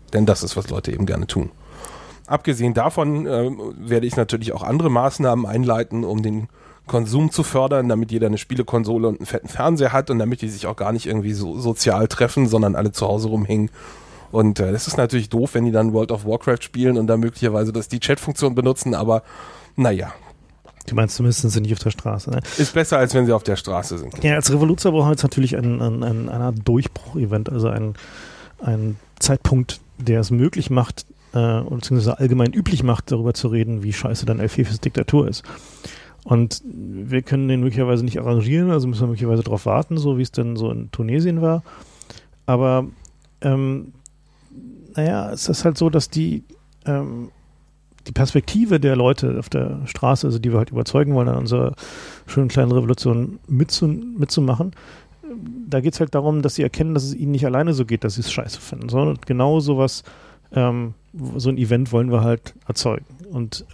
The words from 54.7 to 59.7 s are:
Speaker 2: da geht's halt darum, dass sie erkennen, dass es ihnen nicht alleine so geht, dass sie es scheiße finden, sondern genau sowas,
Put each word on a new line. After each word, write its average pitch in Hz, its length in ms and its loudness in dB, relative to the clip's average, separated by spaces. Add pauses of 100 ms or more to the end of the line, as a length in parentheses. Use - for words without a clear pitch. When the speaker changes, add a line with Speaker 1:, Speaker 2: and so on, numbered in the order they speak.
Speaker 2:
da 139 120 0
geht's 147 200 -2
halt 156 160 0
darum, 151 260 2
dass 143 140 0
sie 139 80 0
erkennen, 156 300 -2
dass 135 100 0
es 139 100 -4
ihnen 143 160 -2
nicht 139 160 2
alleine 143 260 2
so 131 120 2
geht, 113 180 -2
dass 104 120 -2
sie 113 80 -4
es - 100 -6
scheiße - 280 -6
finden, 120 280 -12
sondern 135 360 2
genau 139 360 2
sowas, 135 420 0 (500)